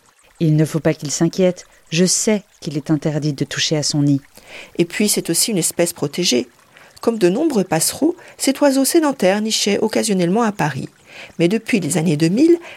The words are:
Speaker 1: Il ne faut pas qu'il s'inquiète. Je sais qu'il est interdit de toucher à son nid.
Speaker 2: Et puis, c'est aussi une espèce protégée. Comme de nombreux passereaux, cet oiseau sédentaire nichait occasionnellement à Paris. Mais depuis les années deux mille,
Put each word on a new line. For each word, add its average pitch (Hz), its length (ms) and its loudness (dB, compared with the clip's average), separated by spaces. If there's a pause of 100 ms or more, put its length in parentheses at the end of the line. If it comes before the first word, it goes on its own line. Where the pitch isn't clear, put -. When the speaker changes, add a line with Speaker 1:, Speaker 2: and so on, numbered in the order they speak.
(400)
Speaker 1:
Il 156 160 2
ne 156 80 4
faut 151 160 -2
pas 156 140 2
qu'il 147 180 -8
s'inquiète. 180 540 0 (240)
Je 170 160 2
sais 208 380 0 (180)
qu'il 151 160 -8
est 151 120 -6
interdit 151 440 -2
de 135 100 -4
toucher - 320 -4
à 147 80 0
son 147 180 0
nid. 143 200 4 (560)
Speaker 2:
Et 175 80 0
puis, 208 240 -2
c'est 175 200 -2
aussi 170 220 -2
une 202 60 -2
espèce 170 340 -2
protégée. 175 560 -2 (520)
Comme 233 200 -2
de 175 100 4
nombreux 240 340 0
passereaux, 214 520 -2 (240)
cet 269 200 0
oiseau 269 240 4
sédentaire 196 560 2
nichait 214 380 0
occasionnellement 214 640 0
à 220 100 0
Paris. 147 380 -4 (480)
Mais 170 100 4
depuis 220 320 0
les 165 200 -2
années 156 180 0
deux 165 100 2
mille, 311 300 4 (200)